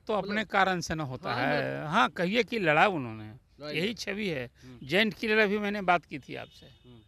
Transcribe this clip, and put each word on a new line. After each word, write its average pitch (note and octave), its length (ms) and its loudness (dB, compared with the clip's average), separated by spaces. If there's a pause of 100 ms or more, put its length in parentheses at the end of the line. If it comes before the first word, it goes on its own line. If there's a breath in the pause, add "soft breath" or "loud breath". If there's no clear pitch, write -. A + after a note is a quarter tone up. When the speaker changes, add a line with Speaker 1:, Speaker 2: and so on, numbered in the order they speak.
Speaker 1:
तो G#3+ 100 0
Speaker 2:
मतलब F#3+ 140 -2
Speaker 1:
अपने G#3+ 140 -2
कारण F#3 360 2
से E3 140 -4
ना D#3 100 -4
होता B2+ 300 -6
Speaker 2:
हाँ, B2 120 0
Speaker 1:
है। C#3 300 0
Speaker 2:
मतलब D3 140 -6
Speaker 1:
हाँ, A3+ 200 4
कहिए F#3+ 320 0
कि A3+ 160 -2
लड़ा E3 300 6
उन्होंने, A2+ 400 -6
Speaker 2:
लड़ाई C#3 460 -14
Speaker 1:
यही D#3+ 100 0
Speaker 2:
लड़ी। A3+ 100 -2
Speaker 1:
छवि G3+ 340 -4
है। C#3 160 -4
Speaker 2:
हम्म। B2+ 420 -16
Speaker 1:
जेंट F#3+ 280 2
किलर, A3 240 0
अभी G#3+ 200 4
मैंने G#3 240 -4
बात F3 220 2
की - 140 -12
थी C3+ 160 -14
आपसे B2 320 -14
Speaker 2:
हम्म। B2 420 -20